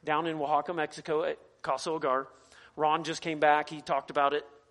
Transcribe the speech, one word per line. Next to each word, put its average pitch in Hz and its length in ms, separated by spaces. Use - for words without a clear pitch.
down 156 240
in 160 140
Oaxaca, 147 340
Mexico, 151 480
at 156 160
Casa 143 280
Hogar. 139 360
Ron 156 300
just 160 180
came 160 160
back. 151 300
He 156 120
talked 139 300
about 143 240
it 151 100